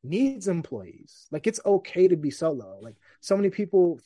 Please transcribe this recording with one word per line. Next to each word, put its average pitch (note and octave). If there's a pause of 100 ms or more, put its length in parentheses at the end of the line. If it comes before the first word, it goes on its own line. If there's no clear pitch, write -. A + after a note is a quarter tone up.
needs G3+
employees. C3
Like, D#3
it's G#3+
okay F#3+
to F3+
be D3+
solo. B2
Like, A2+ (260)
so -
many G3+
people F3+